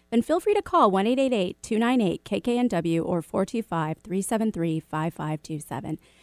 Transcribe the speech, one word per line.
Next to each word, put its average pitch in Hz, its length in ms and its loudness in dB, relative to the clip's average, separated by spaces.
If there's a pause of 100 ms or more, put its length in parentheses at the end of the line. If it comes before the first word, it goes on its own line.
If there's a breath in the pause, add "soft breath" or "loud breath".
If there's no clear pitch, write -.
then 233 120 2
feel 320 200 0
free 415 120 2
to 415 80 2
call 277 300 4
one 196 160 2
eight 247 100 2
eight 269 140 2
eight 196 320 -2
two 220 160 0
nine 240 220 2
eight - 240 0
K - 160 -4
K 240 180 0
N 247 80 2
W 170 340 0
or 175 200 -2
four 190 240 -2
two 226 180 -4
five 160 360 -2
three 196 220 -4
seven 220 300 0
three 165 300 -2
five 156 320 -4
five 156 280 -6
two 156 160 -8
seven. 156 420 -8 (240 soft breath)